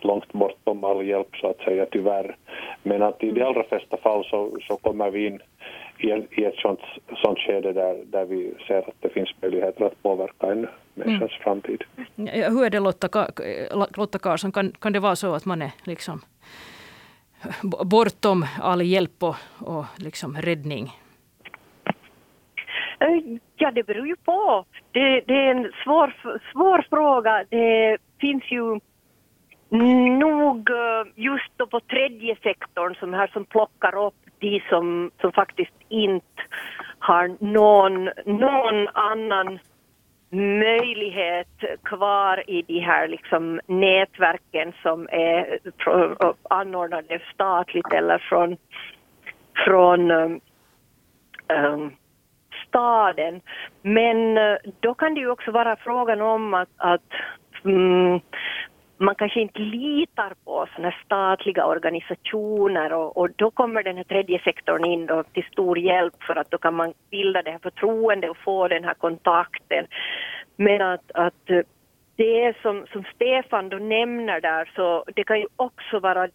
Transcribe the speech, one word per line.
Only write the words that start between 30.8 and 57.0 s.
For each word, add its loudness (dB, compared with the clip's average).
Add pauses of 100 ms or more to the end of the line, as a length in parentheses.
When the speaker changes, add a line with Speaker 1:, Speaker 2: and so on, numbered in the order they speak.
Speaker 3:
just -4
då -2
på -4
tredje -2
sektorn -4
som -10
här 0
som -8
plockar 0
upp -6 (240)
de -2
som, 0 (100)
som 0
faktiskt -2 (160)
inte -2 (560)
har 2
någon, 6 (200)
någon 2
annan -2 (1000)
möjlighet -2 (340)
kvar 0
i -2
de -4
här 2
liksom -4
nätverken 0 (100)
som -2
är 0 (180)
pro-, 2 (160)
anordnade -2 (140)
statligt -2
eller 2
från, 0 (1080)
från, 6
ehm, 2 (1080)
ehm, 0 (800)
staden. 2 (420)
Men, 4
eh, 4 (240)
då 0
kan -2
det -4
ju -2
också -6
vara 2
frågan -2
om 0
att, 0
att, 0 (540)